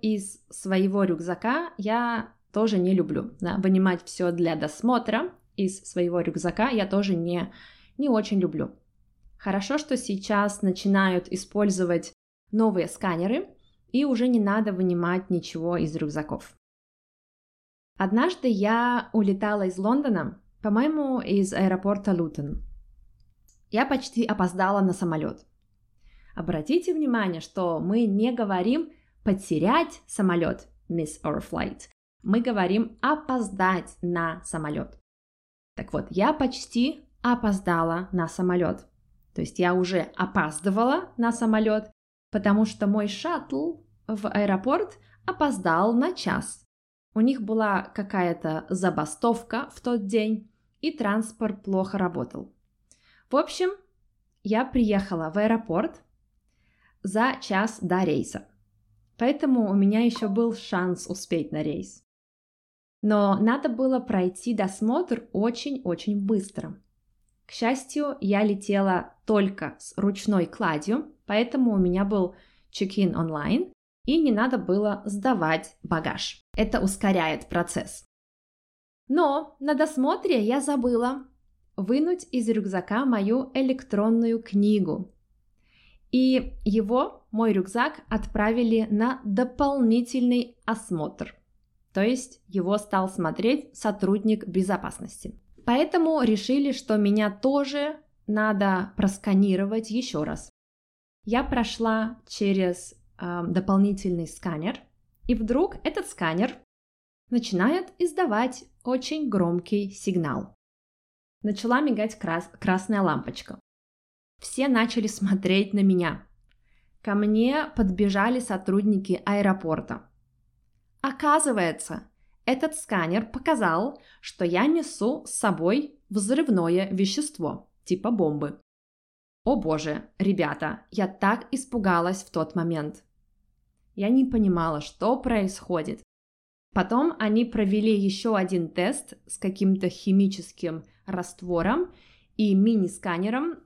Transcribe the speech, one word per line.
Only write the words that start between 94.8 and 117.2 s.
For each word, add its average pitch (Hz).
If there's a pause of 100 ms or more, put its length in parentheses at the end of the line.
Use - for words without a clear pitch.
Поэтому 311
решили, 254
что 214
меня 208
тоже 285 (300)
надо 202
просканировать 202
ещё 214
раз. - (760)
Я 233
прошла 226
через, 190 (220)
эм, 175
дополнительный 190
сканер, 165 (440)
и 240
вдруг 240
этот 320
сканер 185 (720)
начинает 240
издавать 262 (180)
очень 262
громкий 180
сигнал. 165 (880)
Начала 226
мигать 220
крас-, 170 (100)
красная 190
лампочка. - (840)
Все -
начали 233
смотреть 190
на 202
меня. 180 (720)
Ко 202
мне 233